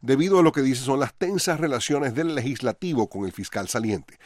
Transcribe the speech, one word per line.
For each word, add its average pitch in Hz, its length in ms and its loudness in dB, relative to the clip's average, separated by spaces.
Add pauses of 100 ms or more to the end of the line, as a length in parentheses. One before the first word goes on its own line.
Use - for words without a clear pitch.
debido 151 360 4
a 175 60 8
lo 160 80 6
que 147 100 -2
dice 131 220 0
son 135 160 0
las 135 160 -2
tensas 180 440 -2
relaciones 143 540 0
del 160 220 -2
legislativo 120 720 -2
con 98 160 -8
el 92 60 -6
fiscal 98 360 -8
saliente. 110 580 -4